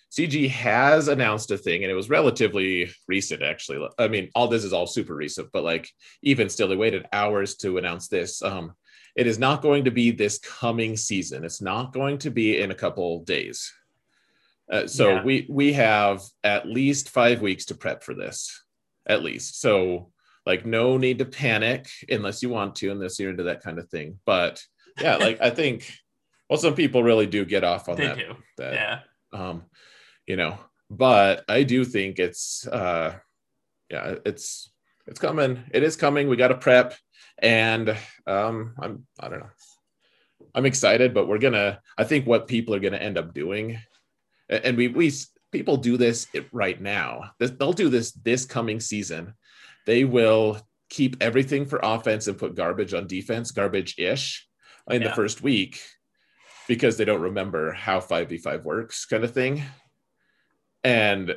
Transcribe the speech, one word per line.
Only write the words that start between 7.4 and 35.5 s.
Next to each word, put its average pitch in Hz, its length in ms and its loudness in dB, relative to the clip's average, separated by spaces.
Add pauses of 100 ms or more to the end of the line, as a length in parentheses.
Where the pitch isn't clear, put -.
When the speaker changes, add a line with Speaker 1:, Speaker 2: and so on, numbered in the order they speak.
Speaker 1:
to 92 200 -2
announce 87 320 -6
this. 92 320 -4
Um, 92 320 -6 (420)
it 120 120 2
is 113 120 0
not 139 220 2
going 143 240 4
to 127 60 2
be 120 200 4
this 104 280 0
coming 117 580 -4
season. 85 480 -6
It's - 160 -10
not 110 320 -6
going 139 260 -2
to 143 100 -6
be 110 300 2
in 95 120 -2
a 92 40 -10
couple 85 480 -4
days. 71 500 -6 (960)
Uh, 104 140 0
so 131 300 4
Speaker 2:
Yeah. 98 80 -2
Speaker 1:
we, 135 260 0
we 143 240 2
have 104 480 2 (220)
at 208 240 2
least 135 420 0
five 120 320 4
weeks 95 240 -2
to 87 100 -10
prep - 280 -8
for - 100 -10
this, - 500 -12 (420)
at 107 180 2
least. - 380 -10
So, 92 500 0 (340)
like, 92 200 0
no 117 320 2
need 127 220 0
to 131 60 -2
panic 127 640 -2 (200)
unless 104 340 -4
you 123 60 -2
want 107 280 -4
to, 98 140 -4
unless 95 280 -8
you're 95 120 -6
into 90 120 -6
that 87 200 -4
kind 85 160 -10
of 87 100 -14
thing. 85 360 -12
But 90 360 0 (380)
yeah, 139 180 2
like, 113 240 2
I 120 100 6
think, 135 400 -4 (580)
well, 151 100 2
some 151 160 2
people 127 280 4
really 113 240 6
do 101 180 0
get 92 200 0
off 87 240 -2
on 87 80 -4
Speaker 2:
They 143 100 -2
Speaker 1:
that, - 100 -6
Speaker 2:
do. 90 180 -10 (220)
Speaker 1:
that, 65 160 -8
Speaker 2:
Yeah. 113 260 -4 (340)
Speaker 1:
um, 90 300 -8 (640)
you 95 80 -4
know, 87 240 -4 (300)
but 101 580 6
I 120 160 4
do 127 220 2
think 98 340 -2
it's, - 480 -4
uh, 85 480 -2 (720)
yeah, - 260 -8 (100)
it's, - 440 -8 (360)
it's - 140 -18
coming. 139 520 0